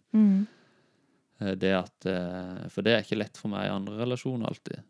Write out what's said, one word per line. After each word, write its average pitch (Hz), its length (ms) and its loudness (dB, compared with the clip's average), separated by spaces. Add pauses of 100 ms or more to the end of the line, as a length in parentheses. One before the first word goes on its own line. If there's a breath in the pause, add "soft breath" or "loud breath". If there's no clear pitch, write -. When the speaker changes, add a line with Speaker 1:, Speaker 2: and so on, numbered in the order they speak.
(140)
Speaker 1:
Mm. 208 320 6 (920 soft breath)
Speaker 2:
Eh, 98 160 0
det 95 180 2
at, - 320 -4
eh, 90 600 -6
for - 140 -6
det 110 100 4
er 110 100 4
ikke 107 160 -4
lett 104 180 -6
for - 120 -8
meg 98 180 -2
i 98 80 -2
andre 98 240 -6
relasjoner 123 480 -2
alltid. - 440 -8